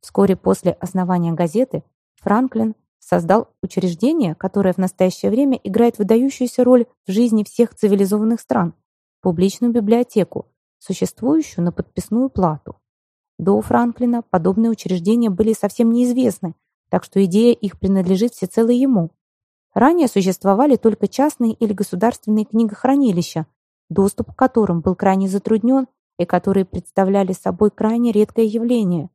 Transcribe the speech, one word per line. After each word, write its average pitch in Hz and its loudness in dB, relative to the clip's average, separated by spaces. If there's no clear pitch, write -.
Вскоре 196 0
после 190 -2
основания 180 -4
газеты 175 -2
Франклин 220 -2
создал 175 0
учреждение, 185 -2
которое 190 -2
в - -4
настоящее 185 -2
время 262 0
играет 233 2
выдающуюся 240 0
роль 247 4
в - -10
жизни 220 2
всех 226 -2
цивилизованных 208 0
стран – 175 -2
публичную 190 0
библиотеку, 226 0
существующую 220 -4
на 175 -2
подписную - -4
плату. 170 -4
До 196 0
Франклина 240 -2
подобные 190 0
учреждения 208 0
были 214 0
совсем 226 0
неизвестны, 240 0
так 175 -2
что - 0
идея 220 4
их - -8
принадлежит 190 0
всецело 226 -2
ему. 247 2
Ранее 302 4
существовали 196 2
только 208 0
частные 262 -2
или 214 -2
государственные 214 -2
книгохранилища, 214 0
доступ 196 -2
к - -20
которым 202 0
был 185 -2
крайне 190 0
затруднён 226 0
и 175 -2
которые 190 0
представляли 190 -2
собой 190 -2
крайне 233 -2
редкое 214 0
явление. 220 -2